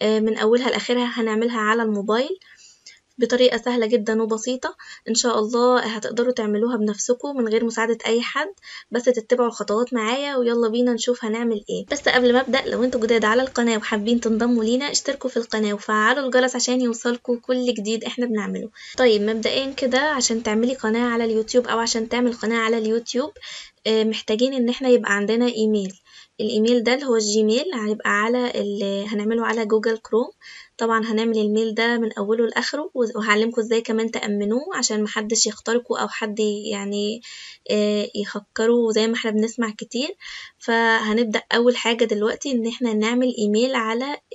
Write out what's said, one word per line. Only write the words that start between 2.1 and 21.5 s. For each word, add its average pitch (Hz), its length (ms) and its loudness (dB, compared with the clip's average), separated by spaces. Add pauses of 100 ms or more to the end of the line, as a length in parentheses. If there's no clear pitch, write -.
بطريقة 247 400 4
سهلة 240 280 0
جدا 220 360 2
وبسيطة. 226 540 -4 (340)
إن 226 60 -2
شاء 233 240 2
الله 240 400 2
هتقدروا 226 520 -2
تعملوها 220 460 0
بنفسكم 247 600 -2
من 226 100 0
غير 226 180 2
مساعدة 226 400 -2
أي 233 160 2
حد، 302 320 -6 (380)
بس 240 120 -2
تتبعوا 247 440 2
الخطوات 226 460 -2
معايا 254 420 -2
ويلا 233 340 2
بينا 240 240 2
نشوف 240 320 -2
هنعمل 220 440 -2
إيه. 190 220 -4
بس 294 180 -2
قبل 247 240 4
ما 254 80 4
أبدأ، 254 240 0
لو 208 180 0
انتوا 254 180 0
جداد 226 240 2
على 226 160 4
القناة 240 360 0
وحابين 220 420 0
تنضموا 233 440 2
لينا، 254 280 0
اشتركوا 269 380 -4
في - 80 -4
القناة 220 360 -2
وفعلوا 214 520 0
الجرس 254 300 2
عشان 254 260 0
يوصلكوا 240 600 -2
كل 247 320 0
جديد 220 300 -4
احنا 240 220 -4
بنعمله. 202 440 -4 (280)
طيب 226 240 6
مبدئيا 226 520 -2
كده 262 260 0
عشان 254 440 0
تعملي 233 300 2
قناة 240 360 0
على 233 160 0
اليوتيوب 226 420 0